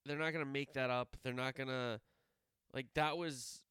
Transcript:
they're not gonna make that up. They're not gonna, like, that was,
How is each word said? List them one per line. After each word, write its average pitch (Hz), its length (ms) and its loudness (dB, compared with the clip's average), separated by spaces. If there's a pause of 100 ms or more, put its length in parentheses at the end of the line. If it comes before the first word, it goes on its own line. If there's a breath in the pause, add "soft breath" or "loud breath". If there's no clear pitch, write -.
they're 143 120 -2
not 160 140 2
gonna 156 140 0
make 139 280 -2
that 131 180 2
up. 123 320 0
They're 127 100 0
not 127 220 0
gonna, 127 440 0 (760)
like, 131 200 -4
that 151 240 4
was, 151 540 -4